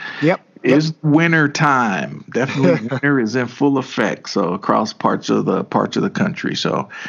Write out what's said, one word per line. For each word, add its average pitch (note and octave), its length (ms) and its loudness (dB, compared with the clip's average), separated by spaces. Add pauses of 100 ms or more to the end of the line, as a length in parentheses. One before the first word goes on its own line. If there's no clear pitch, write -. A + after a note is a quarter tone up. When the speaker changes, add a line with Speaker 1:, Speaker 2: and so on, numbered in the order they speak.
(200)
Speaker 1:
Yep, D#3+ 200 0 (220)
Speaker 2:
it's C#3+ 260 4
Speaker 1:
yep. D#3+ 140 -6
Speaker 2:
winter D#3 460 4
time. B2 760 0 (100)
Definitely C3+ 540 2
Speaker 1:
<laughs> - 20 -8
Speaker 2:
winter C#3 300 0
is G#2+ 140 -2
in B2+ 120 0
full C#3 320 0
effect. A#2 520 -4
So - 220 0
across A2 400 0
parts - 380 -2
of G#2+ 160 2
the, F#2+ 180 0
parts G#2+ 320 -2
of - 60 0
the G2+ 80 -2
country. - 440 -4
So - 340 -4 (200)